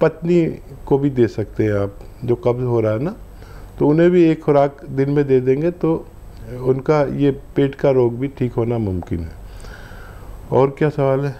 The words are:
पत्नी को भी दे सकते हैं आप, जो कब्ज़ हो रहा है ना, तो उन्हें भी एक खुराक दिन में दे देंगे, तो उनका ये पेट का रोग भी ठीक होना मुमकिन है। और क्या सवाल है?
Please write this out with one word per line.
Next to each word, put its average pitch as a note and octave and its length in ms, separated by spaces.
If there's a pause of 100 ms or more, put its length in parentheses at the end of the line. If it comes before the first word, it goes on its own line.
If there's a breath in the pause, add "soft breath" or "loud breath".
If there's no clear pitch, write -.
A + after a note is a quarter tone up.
पत्नी E3 440 (420)
को C#3 120
भी C#3+ 120
दे B2 180
सकते - 360
हैं G#2+ 100
आप, G2+ 240 (260)
जो A#2+ 120
कब्ज़ B2 280
हो A#2+ 160
रहा A2 120
है A2+ 100
ना, F#3 140 (600 loud breath)
तो C#3 100
उन्हें E3 220
भी F3+ 140
एक D#3+ 180
खुराक C#3+ 440
दिन C3+ 240
में C#3+ 160
दे C3 140
देंगे, C3+ 300
तो E3 360 (560)
उनका C3+ 380 (160)
ये C#3 140 (260)
पेट C#3 180
का - 160
रोग A#2+ 280
भी C3+ 100
ठीक B2 240
होना A#2 260
मुमकिन F#2 420
है। D#2+ 180 (1120 loud breath)
और C#3 260
क्या D#3 120
सवाल C3+ 300
है? C#3 200